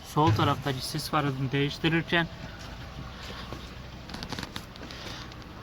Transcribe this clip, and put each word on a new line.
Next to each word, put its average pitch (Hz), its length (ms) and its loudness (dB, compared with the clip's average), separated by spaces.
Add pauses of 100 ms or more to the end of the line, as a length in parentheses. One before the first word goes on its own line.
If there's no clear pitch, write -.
Sol 156 240 8
taraftaki 143 540 4
sis - 240 -2
farını 139 420 2
değiştirirken 160 760 4 (3250)